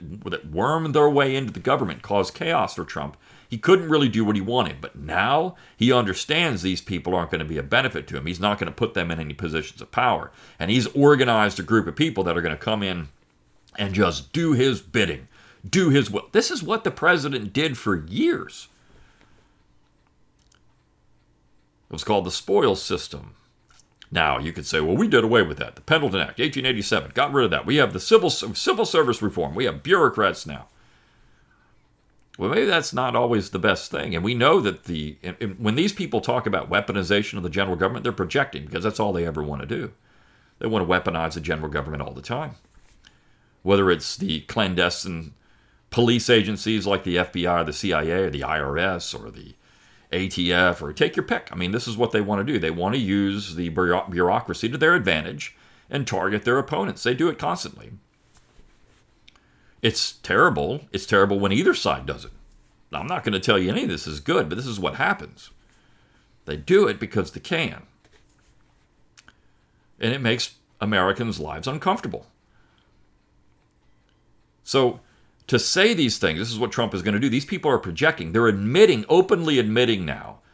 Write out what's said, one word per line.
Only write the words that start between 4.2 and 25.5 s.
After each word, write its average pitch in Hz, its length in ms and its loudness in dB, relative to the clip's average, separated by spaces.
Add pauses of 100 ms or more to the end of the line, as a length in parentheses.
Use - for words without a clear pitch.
what 104 100 2
he 95 60 -2
wanted, 107 400 -2
but - 120 -14
now 107 640 0 (200)
he 120 140 4
understands 123 720 2
these 92 220 -2
people 90 320 -4
aren't 85 160 -2
gonna 80 160 -4
be 78 100 -6
a 69 60 -4
benefit 85 460 -2
to - 100 -10
him. 69 80 -8
He's 85 120 -6
not 104 200 0
gonna 85 120 0
put 110 220 -4
them 85 180 -2
in 82 80 -4
any 76 140 -8
positions 80 480 -6
of - 100 -18
power. 117 400 0 (300)
And 85 100 -2
he's 120 180 4
organized 127 720 6
a 92 60 -6
group 107 220 4
of 85 100 -8
people 117 280 0
that 85 120 0
are 85 60 -2
gonna 80 160 -2
come 107 240 -2
in 87 260 -4 (680)
and 98 180 -4
just 87 400 0
do 165 180 2
his 127 300 2
bidding, 87 460 -2 (400)
do 180 200 2
his 135 200 4
will. 101 240 -6
This - 180 4
is 262 120 -4
what 208 220 -2
the 180 60 0
president 139 640 0
did 147 240 0
for 85 280 -2
years. - 600 -4 (3250)
It - 60 -12
was 80 100 -8
called 98 220 2
the 87 40 -6
spoils 110 520 2
system. - 520 -8 (760)
Now, 73 280 2
you 78 140 -6
could 73 140 -10
say, 76 140 0
"Well, 80 160 2
we 220 120 2
did 113 160 6
away 110 180 6
with 73 160 -2